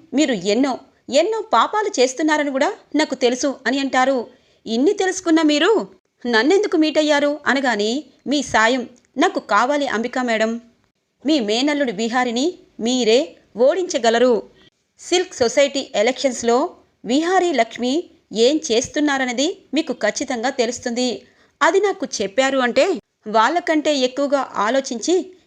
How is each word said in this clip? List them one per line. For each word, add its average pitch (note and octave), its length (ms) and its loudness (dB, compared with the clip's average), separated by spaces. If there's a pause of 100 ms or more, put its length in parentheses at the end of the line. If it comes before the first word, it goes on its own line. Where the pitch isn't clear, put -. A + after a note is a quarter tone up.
(140)
మీరు C4+ 180 2
ఎన్నో, G#3+ 460 0 (320)
ఎన్నో F#4 300 0 (120)
పాపాలు G#4 360 2 (120)
చేస్తున్నారని D4+ 500 0
కూడా C#4+ 240 0 (200)
నాకు D4 200 0
తెలుసు" B3+ 420 -2 (100)
అని C4 120 -2
అంటారు. C4 500 0 (380)
"ఇన్ని B3 260 2
తెలుసుకున్న F4 500 0
మీరు D4+ 460 2 (380)
నన్నెందుకు D#4 500 2
మీట్ D#4 220 2
అయ్యారు?" D4 480 2
అనగానే, B3 580 0 (220)
"మీ C#4 160 -2
సాయం A#3 460 0 (300)
నాకు D#4 220 0
కావాలి B3+ 480 0
అంబికా B3 340 -4
మేడం. A3+ 380 -2 (680)
మీ D4 140 2
మేనల్లుడు B3 520 0
విహారిని B3 600 -2 (260)
మీరే B3 560 0 (200)
ఓడించగలరు. B3 960 0 (460)
సిల్క్ F4+ 360 -2
సొసైటీ C#4 600 0
ఎలక్షన్స్‌లో A#3+ 760 0 (340)
విహారీ E4+ 480 0
లక్ష్మి B3 520 -2 (280)
ఏం B3 280 2 (120)
చేస్తున్నారనేది C4+ 840 -2 (160)
మీకు D#4 180 -2
ఖచ్చితంగా A#3+ 580 -4
తెలుస్తుంది. A#3+ 720 -4 (400)
అది E4+ 180 2
నాకు F#4+ 260 -2 (160)
చెప్పారు C4 360 0
అంటే B3+ 420 0 (280)
వాళ్ళకంటే D4+ 680 2
ఎక్కువగా C4 580 -2
ఆలోచించి C4+ 800 -2 (140)